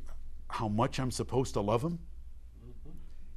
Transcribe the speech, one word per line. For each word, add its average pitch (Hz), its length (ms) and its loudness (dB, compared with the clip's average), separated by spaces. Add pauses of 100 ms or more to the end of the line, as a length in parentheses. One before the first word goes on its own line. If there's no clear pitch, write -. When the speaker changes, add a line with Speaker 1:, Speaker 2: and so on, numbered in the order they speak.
(480)
Speaker 1:
how - 200 0
much 107 300 4
I'm 127 120 2
supposed 120 440 2
to 120 60 4
love 107 220 6
him? 170 160 0 (680)
Speaker 2:
Mm-hmm. - 260 -10 (460)